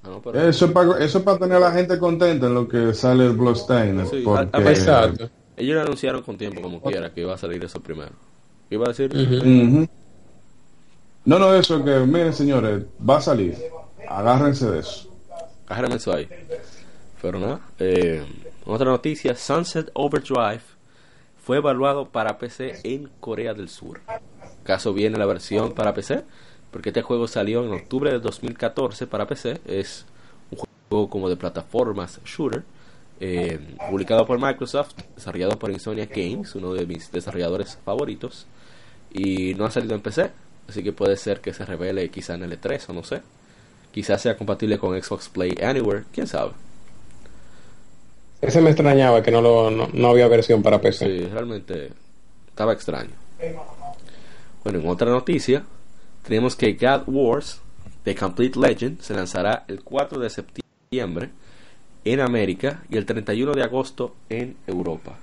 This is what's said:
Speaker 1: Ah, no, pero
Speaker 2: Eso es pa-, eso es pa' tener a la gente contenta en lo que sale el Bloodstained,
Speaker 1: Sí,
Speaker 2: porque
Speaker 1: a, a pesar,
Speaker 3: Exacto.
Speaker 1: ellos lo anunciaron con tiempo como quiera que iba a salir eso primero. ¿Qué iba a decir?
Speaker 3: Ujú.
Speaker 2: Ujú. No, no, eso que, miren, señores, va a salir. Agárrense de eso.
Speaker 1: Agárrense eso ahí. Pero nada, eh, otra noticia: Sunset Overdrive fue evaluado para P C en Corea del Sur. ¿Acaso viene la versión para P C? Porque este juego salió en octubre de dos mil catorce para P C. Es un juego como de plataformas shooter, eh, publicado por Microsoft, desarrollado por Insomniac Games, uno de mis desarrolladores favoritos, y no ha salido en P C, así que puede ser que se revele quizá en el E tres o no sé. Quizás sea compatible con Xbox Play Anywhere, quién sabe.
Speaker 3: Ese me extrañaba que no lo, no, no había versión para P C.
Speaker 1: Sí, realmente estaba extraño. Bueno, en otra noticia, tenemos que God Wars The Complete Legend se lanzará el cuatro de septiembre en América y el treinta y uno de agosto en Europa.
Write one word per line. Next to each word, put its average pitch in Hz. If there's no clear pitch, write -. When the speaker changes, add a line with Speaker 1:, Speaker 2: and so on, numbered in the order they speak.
Speaker 1:
Ah, 95
no, 92
pero 123
Speaker 2:
Eso 170
es 165
pa-, 180
eso 151
es 185
pa' 196
tener 185
a -
la 180
gente 180
contenta 170
en 123
lo 123
que 117
sale 127
el 120
Bloodstained, 117
Speaker 1:
Sí, 139
Speaker 2:
porque 95
Speaker 1:
a, -
a 104
pesar, 113
Speaker 3:
Exacto. 117
Speaker 1:
ellos 139
lo 156
anunciaron 131
con 104
tiempo 95
como 90
quiera 85
que 87
iba 90
a -
salir 87
eso 87
primero. 78
¿Qué 101
iba 113
a 123
decir? 135
Speaker 3:
Ujú. 127
Speaker 2:
Ujú. 160
No, 165
no, 190
eso 165
que, 139
miren, 160
señores, 120
va 139
a 143
salir. 107
Agárrense 127
de 80
eso. -
Speaker 1:
Agárrense 123
eso 101
ahí. 73
Pero 92
nada, 117
eh, 90
otra 113
noticia: 127
Sunset 160
Overdrive 131
fue 127
evaluado 139
para 110
P 123
C -
en 135
Corea 113
del 95
Sur. -
¿Acaso 98
viene 107
la 104
versión 101
para 107
P 101
C? 277
Porque 95
este 113
juego 120
salió 113
en 113
octubre 131
de 123
dos 110
mil 120
catorce 123
para 101
P -
C. 135
Es -
un -
juego 104
como 95
de 87
plataformas 95
shooter, 143
eh, 87
publicado 98
por 123
Microsoft, 139
desarrollado 95
por 107
Insomniac 107
Games, 104
uno 92
de 90
mis 85
desarrolladores 90
favoritos, 120
y 95
no 98
ha 110
salido 113
en 101
P -
C, 165
así 101
que 101
puede 98
ser 98
que 95
se -
revele 92
quizá 92
en 87
el 87
E 82
tres 131
o 90
no 85
sé. -
Quizás 101
sea 113
compatible 104
con 92
Xbox -
Play 90
Anywhere, 107
quién -
sabe. -
Speaker 3:
Ese 127
me 160
extrañaba 135
que 117
no 117
lo, 117
no, 113
no 120
había 120
versión 113
para 104
P 101
C. -
Speaker 1:
Sí, 92
realmente 98
estaba 110
extraño. 65
Bueno, 98
en 80
otra 90
noticia, 131
tenemos 117
que 107
God 127
Wars 135
The 98
Complete 120
Legend 131
se -
lanzará 95
el 98
cuatro 139
de 117
septiembre -
en 123
América 120
y 110
el 101
treinta 107
y 120
uno 147
de 139
agosto 123
en 120
Europa. 87